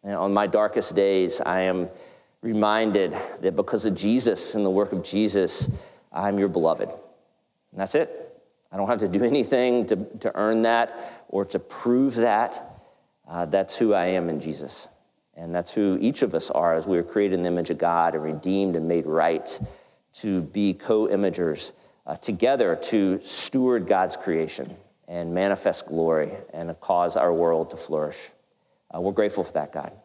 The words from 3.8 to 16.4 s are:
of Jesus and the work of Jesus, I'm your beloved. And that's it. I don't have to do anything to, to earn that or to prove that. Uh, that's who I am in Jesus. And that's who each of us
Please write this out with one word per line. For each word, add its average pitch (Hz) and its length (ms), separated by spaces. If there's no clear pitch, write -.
of 101 80
Jesus 110 600
and 104 100
the 95 40
work 98 220
of 92 120
Jesus, 98 680
I'm 98 280
your 98 80
beloved. 80 400
And - 920
that's 95 140
it. - 160
I 92 40
don't 98 120
have 120 100
to 101 100
do 95 140
anything 123 640
to, 107 100
to - 160
earn 113 280
that 117 300
or 98 160
to - 160
prove 123 560
that. 113 440
Uh, 85 160
that's 92 320
who 110 160
I 90 140
am 90 220
in 78 120
Jesus. 76 460
And 85 160
that's 87 220
who 101 260
each 139 220
of 113 100
us - 160